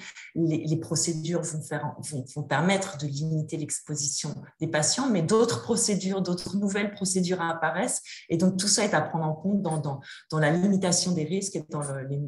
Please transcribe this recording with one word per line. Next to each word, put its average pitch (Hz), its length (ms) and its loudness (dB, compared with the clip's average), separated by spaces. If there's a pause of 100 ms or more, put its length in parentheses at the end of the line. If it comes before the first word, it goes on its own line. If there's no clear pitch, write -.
(340)
les, 156 320 2
les 156 120 2
procédures 160 680 -2
vont 156 180 -6
faire, 147 380 -6
vont, 131 260 -8 (100)
vont 147 80 -4
permettre 180 540 2
de 143 80 -4
limiter 156 520 -2
l'exposition 147 760 -4 (260)
des 160 80 -2
patients, 202 440 2
mais 185 100 4
d'autres 220 400 4
procédures, 196 640 0
d'autres 180 340 -2
nouvelles 202 340 0
procédures 180 500 0
apparaissent. 165 600 0 (280)
Et 170 80 2
donc, 185 200 4
tout 208 100 0
ça - 160 4
est - 120 2
à 151 60 4
prendre 160 240 -2
en 156 100 0
compte 196 260 0
dans, 160 160 0
dans, 139 240 -2 (300)
dans 156 80 2
la 151 100 6
limitation 185 640 4
des 156 120 0
risques 196 320 -2
et 160 140 -4
dans 151 120 -4
le, 135 260 -6
les, 143 200 -4